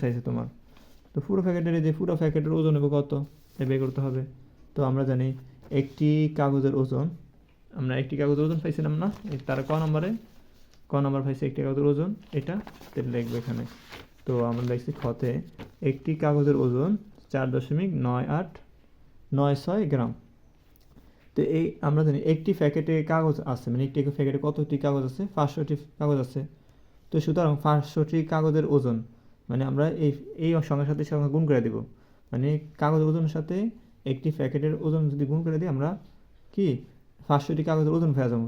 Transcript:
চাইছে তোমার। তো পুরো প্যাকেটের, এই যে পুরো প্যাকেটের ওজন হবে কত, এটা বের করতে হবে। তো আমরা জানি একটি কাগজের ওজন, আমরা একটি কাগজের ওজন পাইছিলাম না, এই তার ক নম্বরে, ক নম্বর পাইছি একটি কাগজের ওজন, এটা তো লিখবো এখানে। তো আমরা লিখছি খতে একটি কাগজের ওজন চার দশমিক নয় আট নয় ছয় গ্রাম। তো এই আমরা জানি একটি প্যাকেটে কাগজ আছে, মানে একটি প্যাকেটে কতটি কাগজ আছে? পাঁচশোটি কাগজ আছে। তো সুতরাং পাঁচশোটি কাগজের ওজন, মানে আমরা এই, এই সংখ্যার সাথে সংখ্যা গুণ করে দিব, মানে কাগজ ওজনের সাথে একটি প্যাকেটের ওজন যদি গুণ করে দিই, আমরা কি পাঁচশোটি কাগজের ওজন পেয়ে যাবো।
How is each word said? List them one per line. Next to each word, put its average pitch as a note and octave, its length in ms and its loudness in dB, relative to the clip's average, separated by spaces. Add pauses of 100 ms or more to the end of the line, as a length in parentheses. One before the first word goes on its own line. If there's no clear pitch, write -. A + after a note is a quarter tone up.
চাইছে A#2+ 280 0
তোমার। A#2+ 180 -4 (680)
তো - 140 -4
পুরো G3 200 2
প্যাকেটের, E3+ 320 0
এই D#3+ 80 2
যে D#3+ 120 2
পুরো F3 220 0
প্যাকেটের D#3 380 0
ওজন D#3 180 4
হবে C#3+ 200 4
কত, C#3 160 0 (420)
এটা - 160 -2
বের C3+ 120 2
করতে C3 220 -2
হবে। C3 180 -2 (520)
তো - 60 -2 (100)
আমরা C3+ 200 2
জানি B2+ 180 0 (520)
একটি D3+ 300 0 (280)
কাগজের C#3 420 2
ওজন, C3 260 0 (720)
আমরা B2+ 240 -2
একটি C3+ 180 -6
কাগজের C#3+ 260 2
ওজন D#3+ 180 0
পাইছিলাম D3+ 380 -2
না, F#3+ 60 0 (240)
এই C#3 140 -6
তার C3+ 120 -2 (100)
ক - 20 -2 (120)
নম্বরে, D#3 280 0 (800)
ক - 20 -6 (120)
নম্বর C#3 220 0
পাইছি C3 240 -2
একটি C3+ 140 -6
কাগজের C3+ 280 0
ওজন, D#3 180 0 (280)
এটা C#3 160 -6 (380)
তো - 60 -8 (160)
লিখবো A#2+ 260 -4
এখানে। A#2+ 240 -6 (640)
তো C3 60 -2 (180)
আমরা A#2+ 200 -2
লিখছি B2 300 -4
খতে A#2+ 300 -2 (600)
একটি C3+ 220 -2 (100)
কাগজের D3 420 4
ওজন B2+ 260 2 (420)
চার C3+ 220 0
দশমিক D#3 360 0 (160)
নয় B2 200 -2 (120)
আট F3 120 -6 (880)
নয় C#3+ 260 4
ছয় G3+ 180 0 (100)
গ্রাম। A#2+ 200 0 (1200)
তো D3+ 60 0 (180)
এই E3 60 0 (240)
আমরা D3 180 2
জানি C#3+ 120 2 (140)
একটি D#3+ 180 0 (100)
প্যাকেটে D#3 340 2 (180)
কাগজ D#3+ 240 2 (160)
আছে, B2 200 -6
মানে B2 160 0
একটি C3+ 100 -4 (180)
প্যাকেটে C#3 300 0
কতটি D3 380 -2
কাগজ C#3 260 2
আছে? D#3 120 -8 (140)
পাঁচশোটি D3 380 0 (240)
কাগজ D3 260 2
আছে। C3 160 -6 (720)
তো - 140 0
সুতরাং D#3+ 280 2 (120)
পাঁচশোটি D3+ 540 2 (140)
কাগজের D#3 420 2
ওজন, B2 220 4 (520)
মানে C3 220 0
আমরা C#3 160 2 (180)
এই, C#3+ 80 4 (320)
এই D#3+ 60 2 (180)
সংখ্যার C#3+ 220 0
সাথে D3+ 200 -2
সংখ্যা D3 240 0
গুণ D#3+ 140 4
করে C3+ 180 6
দিব, A2 100 -2 (560)
মানে B2+ 160 0 (340)
কাগজ D#3 260 4
ওজনের D#3+ 280 0
সাথে D#3+ 200 -4 (560)
একটি C3 160 -2 (100)
প্যাকেটের D3 360 0 (120)
ওজন D#3 160 2 (100)
যদি C#3+ 180 0
গুণ D#3 140 2
করে D#3+ 160 0
দিই, F3+ 140 -2
আমরা C#3 140 0 (640)
কি G3 120 2 (640)
পাঁচশোটি D3+ 400 2
কাগজের D#3 280 4
ওজন E3 200 2
পেয়ে B2+ 160 2
যাবো। A#2 160 0